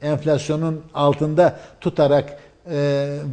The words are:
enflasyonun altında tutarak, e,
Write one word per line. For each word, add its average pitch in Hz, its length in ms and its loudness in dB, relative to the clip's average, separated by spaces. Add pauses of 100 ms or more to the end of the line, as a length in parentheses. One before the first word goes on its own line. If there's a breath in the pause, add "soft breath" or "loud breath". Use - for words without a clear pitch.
enflasyonun 156 760 -2 (140)
altında 151 640 2 (240 loud breath)
tutarak, 143 580 0 (320 loud breath)
e, 143 380 -2 (240)